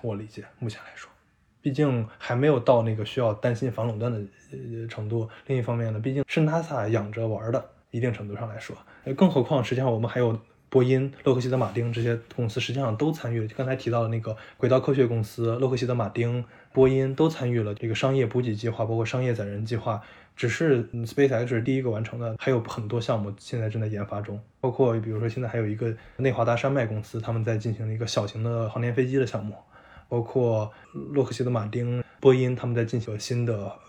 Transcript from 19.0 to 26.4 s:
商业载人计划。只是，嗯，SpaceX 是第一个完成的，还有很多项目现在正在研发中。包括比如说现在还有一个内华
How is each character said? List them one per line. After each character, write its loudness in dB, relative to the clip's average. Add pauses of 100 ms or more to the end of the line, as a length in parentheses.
商 -2
业 0
载 -4
人 -6
计 -4
划。 -2 (360)
只 0
是， 4
嗯， -4
SpaceX 2
是 0
第 2
一 0
个 -2
完 -2
成 -8
的， -6
还 0
有 4
很 -8
多 -2
项 -2
目 -4
现 -8
在 -2
正 -4
在 -2
研 -4
发 -6
中。 -8 (220)
包 0
括 4
比 -6
如 -4
说 -2
现 -4
在 -4
还 -4
有 0
一 -2
个 -4 (220)
内 2
华 0